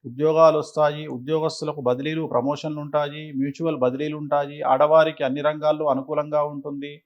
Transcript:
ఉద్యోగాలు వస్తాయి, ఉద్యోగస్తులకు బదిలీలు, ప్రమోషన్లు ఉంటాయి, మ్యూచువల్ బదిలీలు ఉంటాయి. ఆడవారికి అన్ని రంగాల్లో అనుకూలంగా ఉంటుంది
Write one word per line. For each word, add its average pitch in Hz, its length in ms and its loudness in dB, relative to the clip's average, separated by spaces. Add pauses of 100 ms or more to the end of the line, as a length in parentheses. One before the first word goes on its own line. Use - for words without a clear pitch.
ఉద్యోగాలు 156 540 6
వస్తాయి, 151 400 0 (120)
ఉద్యోగస్తులకు 151 720 -4
బదిలీలు, 147 360 -2 (100)
ప్రమోషన్లు 143 520 -2
ఉంటాయి, 147 360 -2 (180)
మ్యూచువల్ 147 440 -2
బదిలీలు 143 380 -2
ఉంటాయి. 143 360 -2 (140)
ఆడవారికి 151 560 4
అన్ని 135 200 -2
రంగాల్లో 151 460 0
అనుకూలంగా 147 480 -2 (120)
ఉంటుంది 143 380 -10 (140)